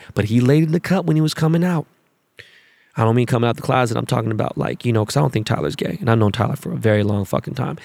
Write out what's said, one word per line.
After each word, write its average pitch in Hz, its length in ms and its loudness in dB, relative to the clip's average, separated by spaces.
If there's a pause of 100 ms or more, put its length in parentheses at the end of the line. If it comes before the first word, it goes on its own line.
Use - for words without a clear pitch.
(140)
but 101 120 0
he 113 160 2
laid 143 220 4
in 160 100 0
the 170 80 0
cut 175 240 -2
when 160 100 2
he 156 60 2
was 156 120 0
coming 160 300 0
out. 175 240 -2 (1080)
I 120 80 0
don't 113 120 4
mean 123 100 2
coming 117 240 2
out 117 60 -2
the - 80 -10
closet. 127 340 0
I'm 117 80 -2
talking 117 240 -2
about, 110 260 -2
like, - 300 -6
you 120 80 2
know, 110 100 2
'cause - 140 -4
I 143 40 4
don't 139 120 2
think 110 140 -2
Tyler's - 280 -2
gay. - 240 -6
And - 120 0
I've 113 80 4
known 104 120 4
Tyler 107 240 -2
for - 160 -8
a - 40 -6
very 110 260 2
long 101 240 -2
fucking - 300 -4
time. 139 300 -6